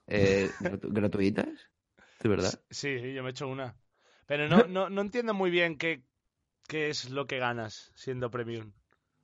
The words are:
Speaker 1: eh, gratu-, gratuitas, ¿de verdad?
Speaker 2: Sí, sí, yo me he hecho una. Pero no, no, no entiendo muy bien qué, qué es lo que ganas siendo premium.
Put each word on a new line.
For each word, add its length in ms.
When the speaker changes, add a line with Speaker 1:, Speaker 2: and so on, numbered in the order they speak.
Speaker 1:
eh, 420
gratu-, 320
gratuitas, 760
¿de 80
verdad? 240
Speaker 2:
Sí, 300
sí, 140
yo 80
me 80
he 20
hecho 180
una. 260
Pero 200
no, 200
no, 220
no 120
entiendo 320
muy 180
bien 260
qué, 280
qué 200
es 200
lo 180
que 120
ganas 560
siendo 360
premium. 400